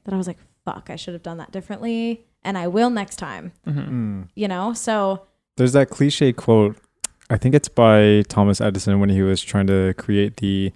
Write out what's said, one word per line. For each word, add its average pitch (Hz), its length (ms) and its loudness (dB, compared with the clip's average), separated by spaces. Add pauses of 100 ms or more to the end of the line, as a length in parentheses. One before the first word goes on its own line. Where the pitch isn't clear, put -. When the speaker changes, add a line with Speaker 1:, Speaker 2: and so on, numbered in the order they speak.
Speaker 1:
that 196 100 -8
I 190 40 -4
was 180 100 -4
like, 175 100 -12 (260)
"Fuck, - 260 -14
I - 60 -14
should 175 180 -14
have 170 100 -16
done 165 140 -12
that - 140 -18
differently. 226 720 -8 (180)
And 190 140 -6
I 175 100 -6
will 220 220 0
next 208 280 -6
time." 143 340 -14 (160)
Speaker 2:
Mm-hmm. 117 540 -6
Speaker 3:
Mm. 92 140 -16
Speaker 1:
You 208 120 -6
know? 202 260 -6
So 202 520 -4 (320)
Speaker 3:
There's 127 160 2
that 139 160 4
cliche 139 420 0
quote, 107 460 2 (520)
I 113 80 -2
think 131 180 0
it's 143 120 2
by 107 640 6
Thomas 101 320 2
Edison 98 380 0
when 101 100 2
he 95 140 2
was 95 180 0
trying 98 260 -2
to 95 300 2
create 104 400 -2
the 98 380 -2